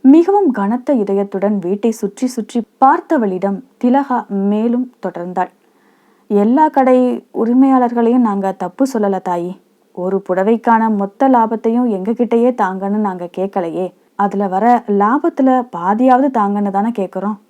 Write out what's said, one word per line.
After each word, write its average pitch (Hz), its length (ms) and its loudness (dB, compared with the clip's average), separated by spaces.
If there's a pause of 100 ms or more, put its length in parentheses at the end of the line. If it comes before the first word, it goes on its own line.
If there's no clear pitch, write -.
மிகவும் 339 480 6
கனத்த 226 420 -4
இதயத்துடன் 202 640 -2
வீட்டை 202 320 -2
சுற்றி 214 360 -6
சுற்றி 240 320 -6 (180)
பார்த்தவளிடம் 202 840 0 (180)
திலகா 262 400 0 (280)
மேலும் 233 420 -2 (140)
தொடர்ந்தாள். 180 500 -6 (800)
"எல்லா 226 380 2
கடை 262 300 2 (380)
உரிமையாளர்களையும் 240 920 2
நாங்க 196 260 -2
தப்பு 190 320 -4
சொல்லல 202 360 -2
தாயி. 180 320 -6 (420)
ஒரு 185 260 -4
புடவைக்கான 220 760 0
மொத்த 202 340 -2
லாபத்தையும் 233 600 0
எங்ககிட்டயே 233 640 0
தாங்கன்னு 196 440 -4
நாங்க 185 320 -4
கேட்கலையே. 185 560 -4 (280)
அதுல 202 320 -2
வர 190 180 -2 (300)
லாபத்துல 262 640 2 (140)
பாதியாவது 247 600 2
தாங்கன்னு 202 400 -2
தானே 202 200 -2
கேட்குறோம். 196 460 -6 (120)